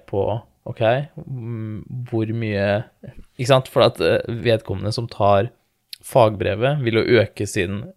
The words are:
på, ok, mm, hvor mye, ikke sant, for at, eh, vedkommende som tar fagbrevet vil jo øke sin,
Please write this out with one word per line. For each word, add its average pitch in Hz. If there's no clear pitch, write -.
på, 104
ok, -
mm, 113
hvor 113
mye, 107
ikke 123
sant, 131
for 113
at, -
eh, -
vedkommende 110
som 117
tar 101
fagbrevet 110
vil 110
jo 101
øke 98
sin, 101